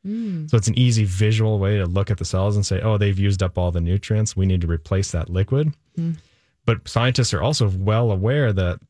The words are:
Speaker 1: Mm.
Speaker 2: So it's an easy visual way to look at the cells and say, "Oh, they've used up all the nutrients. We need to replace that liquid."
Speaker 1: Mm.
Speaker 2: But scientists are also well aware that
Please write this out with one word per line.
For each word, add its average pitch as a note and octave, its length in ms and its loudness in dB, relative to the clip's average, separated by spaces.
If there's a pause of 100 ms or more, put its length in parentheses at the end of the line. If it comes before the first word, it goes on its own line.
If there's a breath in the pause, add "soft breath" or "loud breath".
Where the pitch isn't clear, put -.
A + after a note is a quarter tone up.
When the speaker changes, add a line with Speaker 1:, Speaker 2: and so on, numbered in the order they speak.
Speaker 1:
Mm. G3 440 -6
Speaker 2:
So - 80 2
it's G#2 100 0
an A2 120 0
easy A#2 240 4
visual G#2+ 560 0
way G2+ 180 0
to F#2+ 80 0
look F#2+ 240 -2
at G2 80 -2
the F2+ 80 -8
cells G2+ 300 0
and G2+ 100 0
say, G2 160 -2
"Oh, G#2+ 160 0
they've G2+ 220 2
used G2 240 2
up F2+ 140 -2
all F2+ 140 0
the E2+ 100 0
nutrients. G2+ 540 0
We F#2+ 100 2
need F#2 160 2
to E2+ 60 -2
replace F2+ 440 -2
that D#2+ 180 -4
liquid." C3 440 0 (240)
Speaker 1:
Mm. E3 200 -4 (480 loud breath)
Speaker 2:
But A2+ 220 0
scientists B2 460 0
are C#2 80 0
also A#2+ 280 2
well G#2+ 420 0
aware A2+ 420 0
that F2+ 260 0 (100)